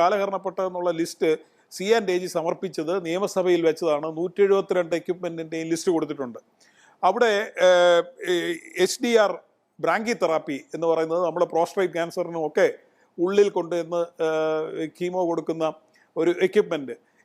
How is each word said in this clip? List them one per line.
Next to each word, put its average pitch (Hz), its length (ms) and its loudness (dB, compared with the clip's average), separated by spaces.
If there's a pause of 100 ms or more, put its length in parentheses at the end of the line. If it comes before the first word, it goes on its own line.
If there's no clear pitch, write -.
കാലഹരണപ്പെട്ടതെന്നുള്ള 185 880 -2 (100)
ലിസ്റ്റ് 165 280 -2 (460)
സി 185 100 -8 (120)
ആൻഡ് 196 160 -2
എ 180 80 0
ജി 180 120 -6
സമർപ്പിച്ചത് 165 580 -4 (140)
നിയമസഭയിൽ 180 600 0
വെച്ചതാണ്. 156 400 0 (100)
നൂറ്റി 180 280 -4
എഴുപത്തിരണ്ട് 185 540 0
equipment-ിൻ്റെയും 165 720 -8
ലിസ്റ്റ് 165 240 0
കൊടുത്തിട്ടുണ്ട്. 139 440 -4 (680)
അവിടെ, 226 200 2 (360)
ഏഹ്, 175 360 8 (300)
ഈ 175 40 2 (480)
എച്ച് - 200 0
ഡി 240 80 0 (120)
ആർ 196 80 2 (520)
ബ്രാങ്കിതെറാപ്പി 165 760 0 (180)
എന്ന് 165 160 -2
പറയുന്നത് 160 360 0
നമ്മുടെ 165 260 0
പ്രോസ്ട്രേറ്റ് 170 420 0
ക്യാൻസറിനും 170 540 -6
ഒക്കെ 180 180 4 (500)
ഉള്ളിൽ 196 400 4
കൊണ്ടുവന്ന്, 170 440 -2 (260)
ഏഹ്, 156 680 -2
കീമോ 180 340 -2
കൊടുക്കുന്ന 160 400 -4 (440)
ഒരു 170 180 2 (140)
എക്യുപ്മെന്റ്. 170 480 -2 (300)